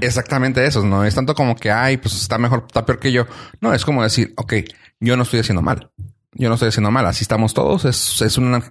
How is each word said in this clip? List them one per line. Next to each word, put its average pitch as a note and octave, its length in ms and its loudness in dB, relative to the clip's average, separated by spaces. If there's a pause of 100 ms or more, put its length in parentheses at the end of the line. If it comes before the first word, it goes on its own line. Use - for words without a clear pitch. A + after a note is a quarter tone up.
exactamente B2+ 640 0
eso. B2+ 180 0
No G2 200 2
es G#2 100 2
tanto C3 200 0
como B2+ 220 0
que, G#2 140 -2
"Ay, B2+ 260 2
pues - 240 -4
está - 160 -2
mejor, A#2+ 300 0
está A#2 180 -2
peor B2 140 0
que C3+ 140 0
yo". B2 140 2 (340)
No, A3 120 0
es - 140 0
como C3+ 160 0
decir, A2 340 0
"Ok, A#2 180 -6 (460)
yo B2 160 2
no B2 60 2
estoy A#2+ 180 0
haciendo F2+ 220 0
mal. - 280 -4 (420)
Yo B2 160 -2
no A2+ 80 2
estoy A#2+ 120 2
haciendo G#2 220 0
mal. A#2+ 160 2
Así - 180 -2
estamos A2 300 0
todos". - 320 0
Es, - 340 0
es G#2+ 160 0
una, B2 340 0